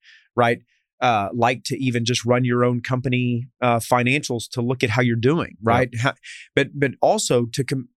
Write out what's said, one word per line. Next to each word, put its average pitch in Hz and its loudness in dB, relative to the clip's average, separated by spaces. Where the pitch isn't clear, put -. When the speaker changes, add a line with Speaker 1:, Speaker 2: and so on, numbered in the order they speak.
Speaker 1:
right? 120 2
Uh, 110 2
like 117 0
to 135 -6
even 120 0
just 120 -2
run 123 2
your 123 2
own 123 2
company, 123 -2
uh, 120 2
financials 123 0
to - -6
look 127 -2
at 117 0
how 123 0
you're 120 2
doing, 131 0
Speaker 2:
Yep. 98 -20
Speaker 1:
right? 120 2
Ha-, 131 0
but, 139 2
but 135 0
also 139 2
to 127 -4
com-, 135 -6